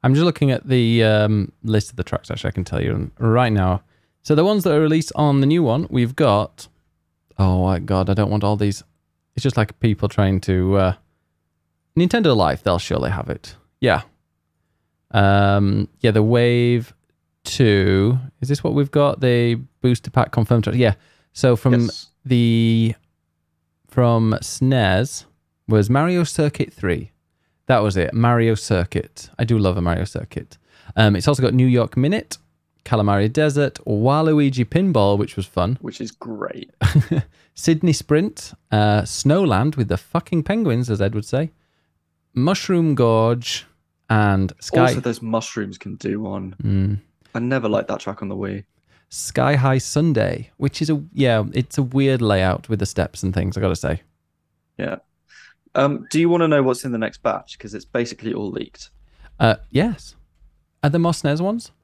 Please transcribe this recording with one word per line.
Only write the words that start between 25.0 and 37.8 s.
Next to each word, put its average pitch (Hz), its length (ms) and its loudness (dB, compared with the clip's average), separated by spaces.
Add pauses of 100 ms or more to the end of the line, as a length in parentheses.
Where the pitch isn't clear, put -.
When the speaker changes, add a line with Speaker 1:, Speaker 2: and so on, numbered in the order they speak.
Speaker 1:
was 107 200 4
Mario 165 360 2
Circuit - 480 -2
three. - 400 -6 (540)
That 127 120 4
was 104 180 0
it. 87 180 0
Mario 117 420 2
Circuit. - 840 -4
I 120 60 0
do 113 140 0
love 95 180 2
a 95 40 -2
Mario 85 240 -2
Circuit. - 540 -12 (380)
Um, 107 200 4
it's 90 120 -2
also 135 140 0
got 117 120 2
New 127 120 4
York 120 300 0
Minute, 151 400 -2 (480)
Calamari 104 480 2
Desert, 143 540 0
Waluigi 135 800 2
Pinball, 123 540 2
which - 180 -4
was 95 100 -6
fun. 98 340 -2
Speaker 2:
Which - 200 -12
is 113 100 -10
great. - 600 -12 (440)
Speaker 1:
<laughs> - 400 -8
Sydney 165 380 0